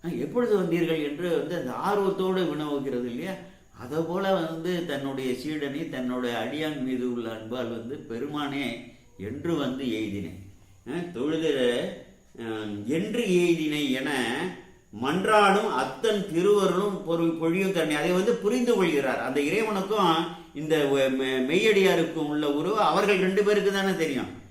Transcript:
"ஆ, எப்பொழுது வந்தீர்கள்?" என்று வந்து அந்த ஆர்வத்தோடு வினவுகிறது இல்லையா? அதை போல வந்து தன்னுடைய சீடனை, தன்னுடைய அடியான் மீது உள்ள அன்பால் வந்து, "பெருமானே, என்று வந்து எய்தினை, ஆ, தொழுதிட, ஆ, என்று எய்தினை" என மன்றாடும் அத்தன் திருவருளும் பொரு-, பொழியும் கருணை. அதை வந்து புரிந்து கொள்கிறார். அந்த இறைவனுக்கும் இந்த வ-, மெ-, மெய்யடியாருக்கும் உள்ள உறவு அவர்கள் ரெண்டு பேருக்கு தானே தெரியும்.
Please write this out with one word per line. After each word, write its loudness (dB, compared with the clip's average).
"ஆ, -4
எப்பொழுது 2
வந்தீர்கள்?" 2
என்று -2
வந்து -2
அந்த -4
ஆர்வத்தோடு 0
வினவுகிறது -2
இல்லையா? -6
அதை -4
போல 0
வந்து -2
தன்னுடைய -4
சீடனை, -6
தன்னுடைய -4
அடியான் -4
மீது -2
உள்ள -4
அன்பால் -6
வந்து, -8
"பெருமானே, -6
என்று -4
வந்து -2
எய்தினை, -4
ஆ, -6
தொழுதிட, 0
ஆ, -8
என்று -2
எய்தினை" 2
என 0
மன்றாடும் 4
அத்தன் 0
திருவருளும் 4
பொரு-, 2
பொழியும் 0
கருணை. 0
அதை 0
வந்து 4
புரிந்து 2
கொள்கிறார். 2
அந்த -2
இறைவனுக்கும் 2
இந்த 0
வ-, 2
மெ-, 0
மெய்யடியாருக்கும் 4
உள்ள 0
உறவு 0
அவர்கள் 4
ரெண்டு 2
பேருக்கு 4
தானே 0
தெரியும். -4